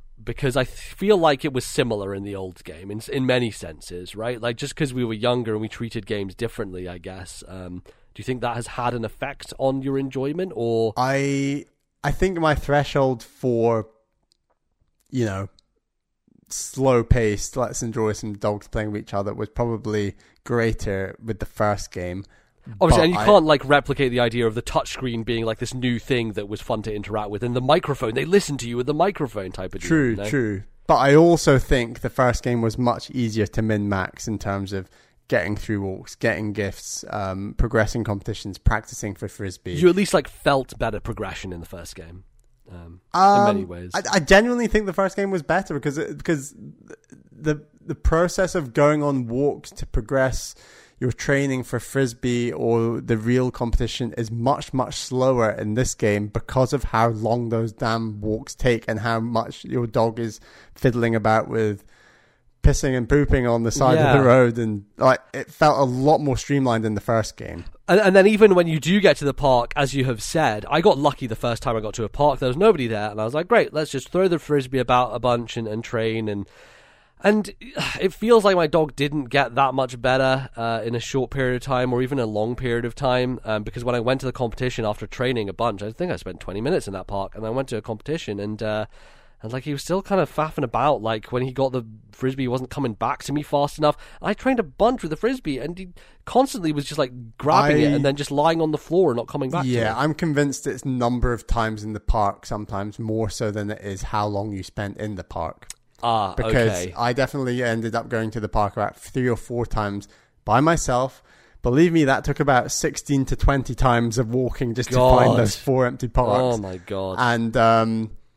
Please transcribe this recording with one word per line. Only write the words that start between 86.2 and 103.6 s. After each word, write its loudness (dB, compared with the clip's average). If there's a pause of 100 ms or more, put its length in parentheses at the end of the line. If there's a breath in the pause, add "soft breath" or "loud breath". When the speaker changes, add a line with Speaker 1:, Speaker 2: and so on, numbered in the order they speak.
Speaker 1:
twenty -8
minutes -2
in -8
that -10
park, -6
and -8
I -4
went -4
to -4
a -8
competition -8
and, -6
uh, -4 (540 soft breath)
and, -10
like, -6
he -8
was -8
still -2
kind 0
of 2
faffing -2
about, 0
like, -4
when -2
he -8
got 0
the -4 (260)
Frisbee, -4
he -2
wasn't -4
coming -4
back -4
to -6
me -2
fast -2
enough. 2 (240 loud breath)
I -2
trained 0
a -2
bunch 0
with -6
the -4
Frisbee, -4
and -8
he -16 (340 soft breath)
constantly 2
was -2
just, -6
like, 0 (260)
grabbing 4
it 6
Speaker 2:
I 4
Speaker 1:
and 0
then 2
just -6
lying 2
on 2
the -2
floor 2
and 0
not -4
coming -4
back -2
to -2
Speaker 2:
Yeah, 0
Speaker 1:
me. -4
Speaker 2:
I'm 0
convinced 0
it's -6
number 0
of -6
times -2
in -8
the -8
park 0
sometimes -8
more -2
so -4
than -4